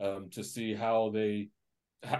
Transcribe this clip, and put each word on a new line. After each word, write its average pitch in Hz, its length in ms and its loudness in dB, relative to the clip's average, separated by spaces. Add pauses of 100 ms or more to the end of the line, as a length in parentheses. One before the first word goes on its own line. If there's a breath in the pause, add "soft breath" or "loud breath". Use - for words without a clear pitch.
um, 98 300 -2
to 107 120 -8
see 110 300 -4
how 113 400 4
they, 104 360 2 (540)
h-, 143 160 -2